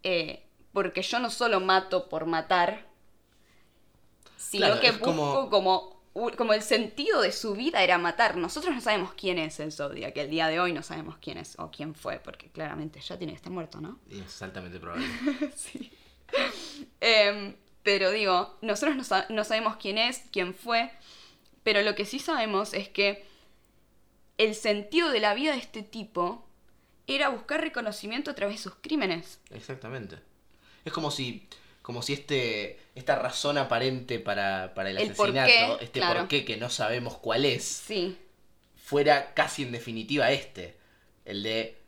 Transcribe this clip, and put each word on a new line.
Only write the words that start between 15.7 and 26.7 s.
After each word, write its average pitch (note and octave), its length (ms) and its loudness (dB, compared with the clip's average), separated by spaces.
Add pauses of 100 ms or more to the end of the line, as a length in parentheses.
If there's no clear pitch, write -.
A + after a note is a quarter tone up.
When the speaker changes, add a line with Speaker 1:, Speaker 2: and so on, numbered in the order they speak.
Speaker 1:
Em, G#3 540 4 (280)
pero G3 280 4
digo, G3+ 500 2
nosotros A3+ 340 2
no C4 80 -4
sa-, F#3+ 260 0
no G#3+ 140 -2
sabemos A3 340 0
quién G3+ 200 -4
es, B3 340 0
quién F#3 220 -2
fue, A#3 380 0 (720)
pero G#3 180 4
lo G#3 140 2
que G3+ 100 -4
sí C4 140 -6
sabemos A3 540 0
es G3 160 -4
que G3+ 360 0 (1120)
el G#3+ 180 4
sentido G#3+ 540 0
de A#3+ 100 2
la G#3 140 4
vida D4 200 0
de B3+ 60 -2
este A3+ 220 -12
tipo G3+ 640 -6 (600)